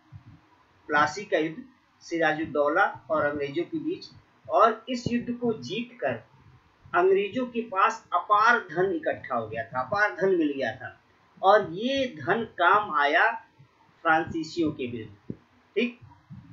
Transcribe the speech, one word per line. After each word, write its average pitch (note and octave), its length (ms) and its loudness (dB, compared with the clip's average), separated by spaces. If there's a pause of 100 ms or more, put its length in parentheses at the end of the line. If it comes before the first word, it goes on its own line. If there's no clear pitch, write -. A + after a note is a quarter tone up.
(880)
प्लासी D3+ 360 2
का F#3+ 120 0
युद्ध D#3+ 260 -2 (400)
सिराजुद्दौला D#3 800 0 (260)
और D3+ 160 0
अंग्रेजों D3 380 -4
के E3 140 -6
बीच, D#3 320 -6 (400)
और A3 400 4
इस B3 180 -6
युद्ध A#3+ 260 -2
को A#3+ 200 -2
जीतकर C#3 680 -8 (760)
अंग्रेजों G3 520 2
के A#3 140 -4
पास - 520 0
अपार G#3 480 4
धन F3+ 340 -2
इकट्ठा D3 400 -4
हो A2+ 120 -2
गया A2 160 -8
था, B2+ 180 -6
अपार G3+ 340 0
धन F#3+ 200 2
मिल D3+ 180 0
गया B2 220 -4
था - 220 -16 (440)
और G3 300 4
ये B3+ 340 -2 (120)
धन F#3 260 -2 (140)
काम F#3+ 420 4
आया D3+ 320 4 (720)
फ्रांसीसियों D#3+ 680 0
के C3 160 -8
विरुद्ध, A2 480 -12 (400)
ठीक। A#3+ 240 -2 (540)